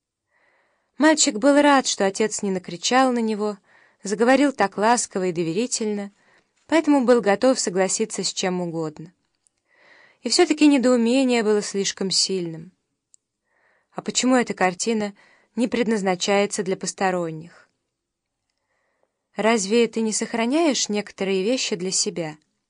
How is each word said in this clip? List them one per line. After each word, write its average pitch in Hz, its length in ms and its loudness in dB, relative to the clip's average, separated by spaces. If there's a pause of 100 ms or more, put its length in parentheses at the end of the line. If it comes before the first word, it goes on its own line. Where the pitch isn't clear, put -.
(1000)
Мальчик 294 400 2
был 277 220 4
рад, 285 260 4
что - 180 -2
отец 214 380 -2
не 202 80 -2
накричал 190 640 0
на 240 80 -2
него, 214 360 -4 (460)
заговорил 247 500 2
так 196 260 -2
ласково 208 500 0
и 185 40 -2
доверительно — 202 800 -4 (540)
поэтому 294 380 2
был 240 160 4
готов 202 380 2
согласиться 196 640 -2
с - 100 -4
чем 180 280 -4
угодно. 160 520 -8 (1080)
И 247 60 -4
всё-таки 302 380 4
недоумение 247 760 4
было 208 200 2
слишком 196 480 -4
сильным. 170 640 -4 (1200)
«А - 100 -12
почему 254 340 0
эта 226 180 0
картина 202 600 -2 (420)
не 233 100 0
предназначается 202 960 -2
для 185 140 -4
посторонних?» 175 920 -6 (1700)
«Разве 220 520 2
ты - 140 -4
не 220 120 -2
сохраняешь 240 760 -2
некоторые 196 540 -4
вещи 233 340 -2
для 185 160 -6
себя? 170 440 -6 (340)